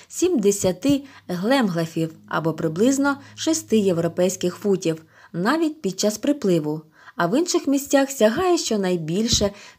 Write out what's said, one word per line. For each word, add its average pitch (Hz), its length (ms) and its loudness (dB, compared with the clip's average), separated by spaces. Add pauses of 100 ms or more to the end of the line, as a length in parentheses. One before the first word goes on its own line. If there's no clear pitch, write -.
сімдесяти 254 960 0 (260)
глемглефів 175 840 0 (140)
або 160 240 -2
приблизно 254 640 0 (180)
шести 320 440 0
європейських 180 760 0
футів, 175 500 -2 (280)
навіть 302 500 -2
під 185 180 -4
час 214 180 0
припливу, 170 640 0 (340)
а 175 100 0
в 208 120 0
інших 349 280 0
місцях 277 440 0
сягає 320 480 2
щонайбільше 196 920 0 (280)